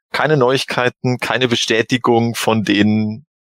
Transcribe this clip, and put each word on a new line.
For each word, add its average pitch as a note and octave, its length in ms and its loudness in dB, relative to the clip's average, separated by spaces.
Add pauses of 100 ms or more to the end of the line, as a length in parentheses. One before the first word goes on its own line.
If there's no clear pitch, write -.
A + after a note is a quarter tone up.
(120)
keine C#3+ 240 0
Neuigkeiten, B2+ 840 0
keine A#2 300 -2
Bestätigung A#2 840 0
von A2 300 0
den G#2+ 640 0 (160)